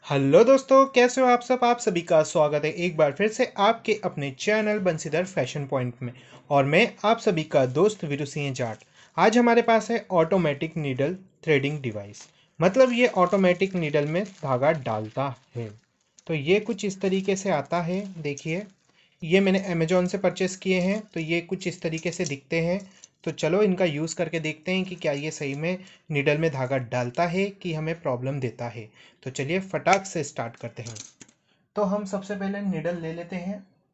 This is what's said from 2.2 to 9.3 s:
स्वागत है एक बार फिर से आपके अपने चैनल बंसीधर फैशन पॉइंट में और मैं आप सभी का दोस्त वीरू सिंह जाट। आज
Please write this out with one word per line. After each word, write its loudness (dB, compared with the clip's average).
स्वागत 0
है 0
एक -4
बार 4
फिर 0
से 0
आपके 2
अपने -4
चैनल 0
बंसीधर -2
फैशन -4
पॉइंट -4
में -8
और 4
मैं 4
आप 4
सभी 0
का 2
दोस्त 0
वीरू -4
सिंह -6
जाट। -8
आज 6